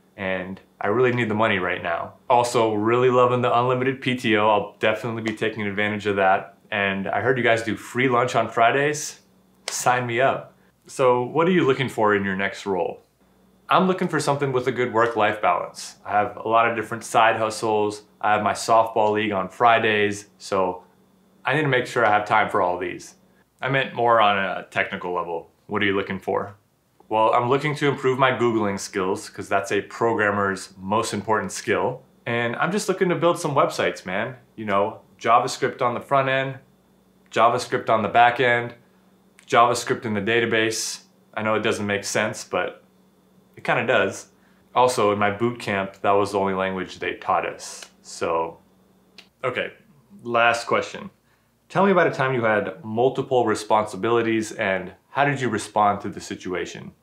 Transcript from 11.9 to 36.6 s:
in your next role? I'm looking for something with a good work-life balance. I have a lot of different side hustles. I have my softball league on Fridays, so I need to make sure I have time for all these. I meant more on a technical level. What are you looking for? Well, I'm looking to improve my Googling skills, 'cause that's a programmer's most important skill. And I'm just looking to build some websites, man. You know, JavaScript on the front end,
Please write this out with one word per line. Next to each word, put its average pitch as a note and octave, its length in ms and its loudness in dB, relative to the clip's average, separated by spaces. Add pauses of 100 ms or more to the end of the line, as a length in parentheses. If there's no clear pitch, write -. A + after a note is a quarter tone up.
in G2 80 2
your G2 140 -2
next G2 300 -6
role? F#2 360 -2 (680)
I'm E3+ 160 4
looking F#3 220 0
for D#3 120 0
something C#3 320 0
with B2+ 140 0
a C3+ 60 0
good A#2 200 -2
work-life G#2+ 480 2
balance. - 640 -2
I G2 60 -12
have G2+ 260 0
a - 120 -8
lot A2+ 200 4
of A#2 80 -2
different A2 280 -6
side A2+ 320 4
hustles. G#2+ 680 -2 (180)
I G#2 120 2
have G#2+ 100 2
my G2+ 100 0
softball A2 600 2
league G#2+ 200 0
on F#2 160 -2
Fridays, G#2+ 760 2 (100)
so F#2 460 -2 (600)
I C3 120 0
need D#3 80 2
to D3 60 0
make B2 180 2
sure A#2+ 180 2
I G#2+ 60 4
have G#2 160 2
time G#2 240 2
for G#2+ 100 0
all F2+ 180 0
these. - 360 -10 (480)
I C3 80 -4
meant C3 240 -2
more A#2 260 4
on G2+ 160 4
a F#2 340 -4
technical F2+ 440 -4
level. E2+ 360 -6 (180)
What G#2 120 -2
are G#2 60 2
you G2 100 0
looking G2 220 -4
for? G2+ 360 -4 (540)
Well, A2 240 4
I'm A#2+ 160 2
looking C#3+ 280 0
to D3 120 0
improve C3 300 0
my C3 140 4
Googling A2 460 0
skills, G2 520 -4
'cause F#2 180 -14
that's - 240 -2
a G2+ 80 0
programmer's G2+ 960 -2
most G#2 380 -2
important G2+ 360 -2
skill. G#2+ 520 -2 (240)
And A#2 300 -2
I'm D#3 140 -2
just G3+ 200 -2
looking F#3 180 0
to F3 60 2
build E3+ 240 2
some D3 160 -4
websites, A#2+ 500 0
man. A2 320 -6 (200)
You A2 100 -10
know, G2+ 340 0 (180)
JavaScript B2 600 0
on A#2+ 140 0
the A2 60 -6
front C3+ 280 0
end, C3+ 300 -2 (720)